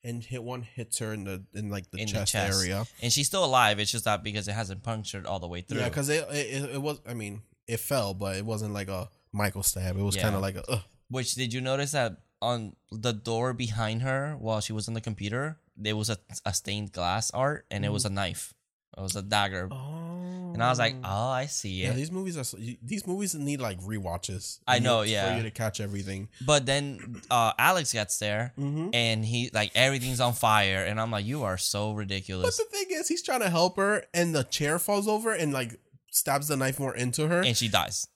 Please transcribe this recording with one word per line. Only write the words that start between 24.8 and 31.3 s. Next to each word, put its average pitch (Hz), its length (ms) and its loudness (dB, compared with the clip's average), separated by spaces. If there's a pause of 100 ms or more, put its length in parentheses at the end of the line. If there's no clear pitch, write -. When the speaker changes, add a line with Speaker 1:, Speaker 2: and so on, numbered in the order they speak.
Speaker 2:
know, 120 200 6
Speaker 1:
need 107 80 0
Speaker 2:
yeah. 98 220 2
Speaker 1:
for 92 60 2
you 113 40 0
to 110 80 -4
catch 110 300 -4
everything. 98 480 -4 (180)
Speaker 2:
But 143 180 6
then, 135 560 -2 (100)
uh, 117 280 6
Alex 160 340 4
gets 104 260 0
there, 107 400 0
Speaker 1:
Mm-hmm. 147 360 -2
Speaker 2:
and 113 300 4
he, 120 280 0
like, 107 220 2
everything's 127 460 4
on 120 120 4
fire, 101 520 6
and 104 160 -2
I'm 113 100 -2
like, 104 160 -2
"You 139 160 -2